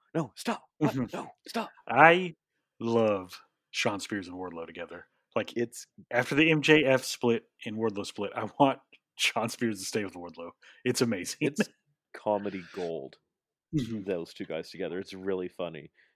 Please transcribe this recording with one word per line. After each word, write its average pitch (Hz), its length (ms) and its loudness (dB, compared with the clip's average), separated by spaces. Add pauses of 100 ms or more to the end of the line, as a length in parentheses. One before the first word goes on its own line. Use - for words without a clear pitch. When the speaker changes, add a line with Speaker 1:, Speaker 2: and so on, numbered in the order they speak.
(140)
Speaker 1:
no, 156 220 -2
stop! - 280 -4 (140)
What? 143 160 2
Speaker 2:
Mm-hmm. 127 220 -4
Speaker 1:
No, - 140 -10 (160)
stop." - 240 -6 (180)
Speaker 2:
I 165 460 6 (460)
love 107 600 2 (300)
Shawn 101 300 -2
Spears 98 280 -6
and 90 80 -12
Wardlow 85 300 -8
together. 85 400 -14 (300)
Like, 104 200 -4
Speaker 1:
It's 117 300 -4 (240)
Speaker 2:
after 123 240 0
the 160 160 6
M 151 120 4
J 151 220 8
F 131 200 4
split 117 400 0 (220)
and 110 100 -6
Wardlow 104 300 -2
split, - 280 -6
I 110 140 -6 (100)
want 135 220 6 (360)
Shawn - 340 0
Spears 110 300 -2
to 95 40 -10
stay 110 200 -2
with 92 100 -10
Wardlow. 85 360 -12 (340)
It's 127 180 2
amazing. 98 400 -2
Speaker 1:
It's - 260 -2 (460)
comedy 101 480 -2 (120)
gold, 82 440 -6 (560)
Speaker 2:
Mm-hmm. 113 300 -4
Speaker 1:
those 90 280 -4
two - 140 -10
guys 80 240 -8
together. 87 280 -6
It's 98 160 -10
really 92 340 -4
funny. 80 440 -10 (240)